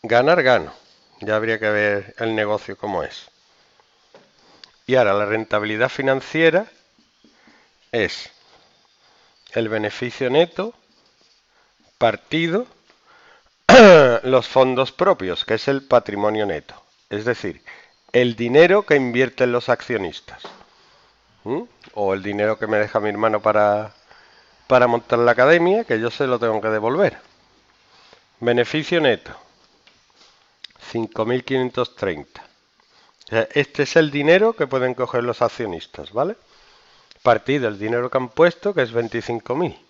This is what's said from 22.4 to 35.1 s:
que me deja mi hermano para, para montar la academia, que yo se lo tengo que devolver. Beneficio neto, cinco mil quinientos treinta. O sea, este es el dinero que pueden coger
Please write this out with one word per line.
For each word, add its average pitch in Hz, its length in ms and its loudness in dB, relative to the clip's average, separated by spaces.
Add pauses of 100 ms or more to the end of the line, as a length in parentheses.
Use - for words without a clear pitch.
que 110 80 -6
me 107 100 0
deja 107 220 0
mi 104 100 -2
hermano 107 320 -2
para, 104 520 0 (720)
para 123 200 4
montar 117 320 -2
la 120 120 4
academia, 170 540 2
que 113 140 -2
yo 117 120 -4
se 139 160 -4
lo 123 120 -2
tengo 110 220 -2
que 110 60 -4
devolver. 117 500 -2 (1200)
Beneficio 120 640 -2
neto, 127 340 -2 (1600)
cinco 113 340 -6
mil 123 180 -4
quinientos 127 520 -4
treinta. - 480 -8 (840)
O - 40 -20
sea, 113 240 -2
este 147 300 -2
es - 120 -4
el 156 160 4
dinero 170 420 2
que 147 140 -4
pueden 127 260 -2
coger 120 300 -4